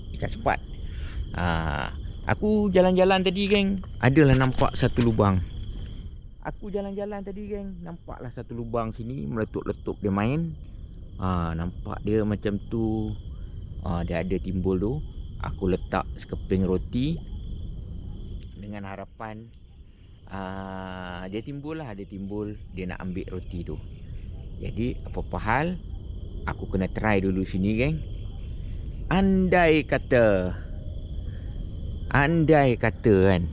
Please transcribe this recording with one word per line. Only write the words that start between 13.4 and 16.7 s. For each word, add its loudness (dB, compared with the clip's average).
Ah, 0
dia 0
ada 0
timbul 0
tu. 0
Aku -2
letak 0
sekeping 0
roti 0